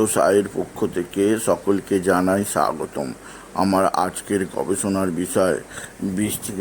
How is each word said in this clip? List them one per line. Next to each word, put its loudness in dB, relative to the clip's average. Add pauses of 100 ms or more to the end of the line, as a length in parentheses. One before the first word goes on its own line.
সায়ের 4
পক্ষ -6
থেকে -2 (140)
সকলকে 0
জানাই 2
স্বাগতম। -2 (460)
আমার 2 (100)
আজকের -2
গবেষণার -2
বিষয় 0 (540)
বৃশ্চিক -4